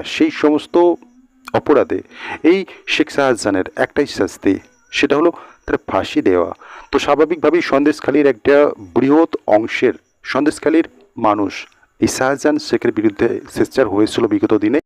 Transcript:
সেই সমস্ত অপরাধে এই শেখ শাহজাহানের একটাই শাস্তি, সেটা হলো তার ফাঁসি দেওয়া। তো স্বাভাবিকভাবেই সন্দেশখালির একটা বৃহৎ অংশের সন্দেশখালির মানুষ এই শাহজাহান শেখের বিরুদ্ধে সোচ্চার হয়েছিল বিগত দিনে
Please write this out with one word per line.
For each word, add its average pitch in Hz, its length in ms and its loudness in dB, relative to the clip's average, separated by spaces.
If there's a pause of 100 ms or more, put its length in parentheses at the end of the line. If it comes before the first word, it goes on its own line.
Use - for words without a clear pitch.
সেই - 280 -2
সমস্ত 151 420 0 (720)
অপরাধে 110 540 0 (440)
এই 190 140 4 (280)
শেখ - 240 -2
শাহজাহানের 110 560 0 (100)
একটাই 135 320 -2
শাস্তি, - 460 -2 (380)
সেটা 139 240 0
হলো 165 140 2 (320)
তার - 140 -4 (100)
ফাঁসি 95 360 -4
দেওয়া। 90 280 0 (380)
তো - 100 -2
স্বাভাবিকভাবেই 151 680 0
সন্দেশখালির 143 600 0
একটা 135 300 2 (360)
বৃহৎ 143 380 2 (160)
অংশের 110 480 0 (300)
সন্দেশখালির 147 640 -2 (300)
মানুষ 104 360 0 (480)
এই - 140 2
শাহজাহান 139 440 0
শেখের 113 340 -2
বিরুদ্ধে 107 360 -2 (220)
সোচ্চার 117 380 -2
হয়েছিল 104 380 0
বিগত 104 320 -2
দিনে 107 280 0